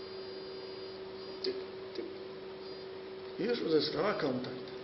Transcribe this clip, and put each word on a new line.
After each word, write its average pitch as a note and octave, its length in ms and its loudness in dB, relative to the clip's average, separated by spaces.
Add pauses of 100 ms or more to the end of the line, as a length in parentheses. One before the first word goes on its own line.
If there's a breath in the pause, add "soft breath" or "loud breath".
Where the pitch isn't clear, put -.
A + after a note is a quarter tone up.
(1400)
Tyk, F#4+ 100 4 (420)
tyk. - 80 -2 (1300)
I C#3+ 40 2
już A#3 200 4
uzyskała D#3+ 500 6
kontakt. B2+ 440 2 (280)